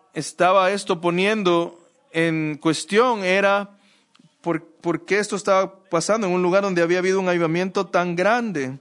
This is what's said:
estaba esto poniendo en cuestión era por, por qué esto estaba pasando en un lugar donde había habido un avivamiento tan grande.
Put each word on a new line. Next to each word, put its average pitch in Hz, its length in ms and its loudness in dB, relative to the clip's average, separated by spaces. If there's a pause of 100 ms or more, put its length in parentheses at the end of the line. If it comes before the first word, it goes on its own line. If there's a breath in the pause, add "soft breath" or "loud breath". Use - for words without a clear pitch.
(120)
estaba 185 600 0
esto 196 280 -4
poniendo 175 800 0 (320)
en 160 480 -2
cuestión 208 640 0
era 196 540 0 (640 soft breath)
por, 165 240 -4
por 165 400 -6
qué 190 140 0
esto 208 180 -4
estaba 190 540 0
pasando 196 360 0
en 175 60 0
un 180 100 0
lugar 185 200 2
donde 190 180 0
había 175 200 2
habido 190 200 0
un 185 80 -2
avivamiento 180 600 -2
tan 180 280 0
grande. 180 640 -2